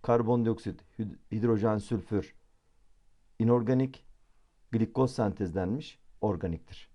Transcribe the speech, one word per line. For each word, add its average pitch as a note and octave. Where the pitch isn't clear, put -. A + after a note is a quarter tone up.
Karbondioksit, A#2
hid-, G#2+
hidrojen, A2
sülfür G2+
inorganik, C3
glikoz B2+
sentezlenmiş, G2+
organiktir. -